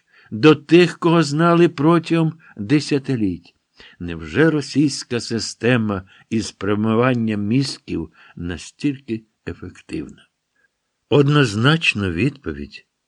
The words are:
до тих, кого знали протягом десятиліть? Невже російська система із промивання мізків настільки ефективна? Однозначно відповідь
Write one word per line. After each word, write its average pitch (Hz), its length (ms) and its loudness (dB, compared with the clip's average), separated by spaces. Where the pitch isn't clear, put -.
до 135 240 6
тих, 170 440 4
кого 165 240 4
знали 170 460 4
протягом 165 640 2
десятиліть? 117 960 -2
Невже 85 500 0
російська 139 680 -2
система 110 840 -2
із 110 220 -4
промивання 110 840 0
мізків 104 760 -4
настільки 110 880 -8
ефективна? - 800 -14
Однозначно 135 1040 0
відповідь 82 760 -6